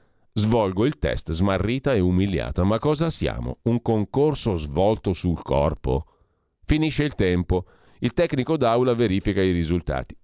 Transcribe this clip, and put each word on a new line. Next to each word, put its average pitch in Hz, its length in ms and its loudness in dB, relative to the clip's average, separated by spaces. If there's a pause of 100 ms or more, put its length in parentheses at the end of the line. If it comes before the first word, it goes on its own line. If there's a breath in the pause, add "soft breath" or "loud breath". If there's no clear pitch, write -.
(340)
Svolgo 107 520 2
il 151 120 -2
test - 340 -4
smarrita 98 640 0
e 110 60 2
umiliata. 90 640 0
Ma 107 160 2
cosa 151 300 0
siamo? 60 540 -6
Un 117 180 0
concorso 117 760 0
svolto 85 560 0
sul 87 300 -2
corpo? 71 640 -2 (580)
Finisce 151 400 0
il 135 120 -2
tempo. 90 500 0 (340 soft breath)
Il 120 140 -2
tecnico 160 420 0
d'aula 123 380 2
verifica 98 480 0
i 92 100 4
risultati. 82 720 -2